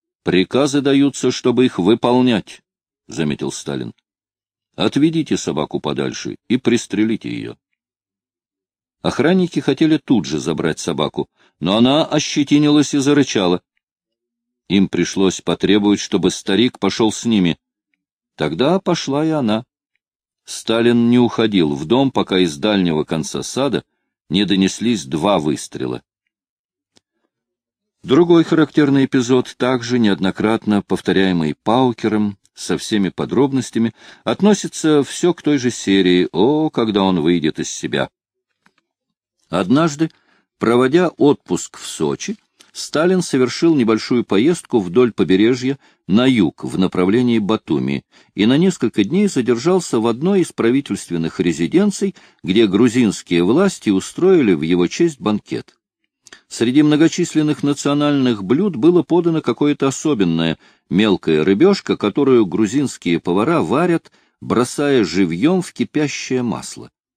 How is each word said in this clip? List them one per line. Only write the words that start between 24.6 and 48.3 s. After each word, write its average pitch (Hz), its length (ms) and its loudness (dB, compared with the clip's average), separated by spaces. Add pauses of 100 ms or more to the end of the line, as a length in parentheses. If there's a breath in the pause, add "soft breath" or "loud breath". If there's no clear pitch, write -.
два 82 340 0
выстрела. 65 640 -6 (2000)
Другой 170 400 4
характерный 143 640 2
эпизод, 127 520 0
также 123 400 -2
неоднократно 101 840 0
повторяемый 90 800 0
Паукером 107 720 0 (160)
со - 240 -6
всеми 101 320 -2
подробностями, 117 880 -2 (280 loud breath)
относится 156 800 0
всё 175 300 -2
к - 80 -10
той 147 160 0
же 123 140 -2
серии 90 600 2
"О, 151 380 0
когда 110 320 -2
он 92 200 2
выйдет 78 380 0
из 78 120 -6
себя". - 380 -6 (1400)
Однажды, 143 640 0 (480)
проводя 131 480 2
отпуск - 720 -2
в - 80 -16
Сочи, 76 500 -6 (340 soft breath)
Сталин 175 520 -2
совершил 143 520 0
небольшую 113 480 0
поездку 127 560 0
вдоль 104 320 2
побережья 117 680 0 (260 soft breath)
на 117 220 2
юг 113 360 0
в 67 140 -8
направлении 104 640 0
Батуми 71 640 -4 (300 soft breath)